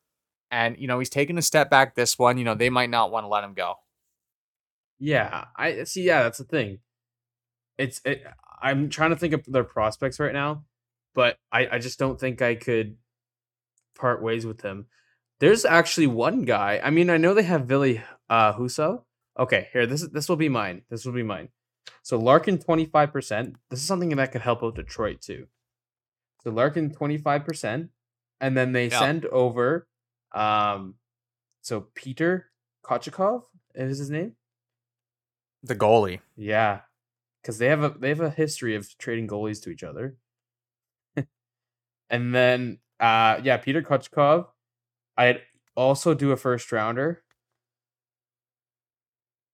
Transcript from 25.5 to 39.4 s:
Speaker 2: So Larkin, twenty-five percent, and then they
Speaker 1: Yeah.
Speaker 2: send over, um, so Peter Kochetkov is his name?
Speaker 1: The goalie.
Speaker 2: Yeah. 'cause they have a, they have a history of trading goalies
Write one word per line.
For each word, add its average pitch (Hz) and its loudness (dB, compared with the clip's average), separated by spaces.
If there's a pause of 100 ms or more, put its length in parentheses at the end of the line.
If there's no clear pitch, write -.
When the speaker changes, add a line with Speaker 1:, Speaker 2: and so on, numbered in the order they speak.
Speaker 2:
So 120 -6
Larkin, 147 0
twenty-five 147 -2
percent, 151 -6 (500)
and 131 0
then 127 2
they 123 0
Speaker 1:
Yeah. 120 0
Speaker 2:
send 151 0
over, 127 0 (460)
um, 104 0 (640)
so 104 -8
Peter 170 -4 (340)
Kochetkov 190 -2 (300)
is 135 -6
his 143 -8
name? 175 -6 (1300)
Speaker 1:
The 123 -6
goalie. 104 4 (160)
Speaker 2:
Yeah. 107 0 (640)
'cause 110 -10
they 120 2
have 151 2
a, 147 0
they 127 -4
have 151 -2
a 160 -2
history 147 -4
of 104 -10
trading 113 -6
goalies 104 -6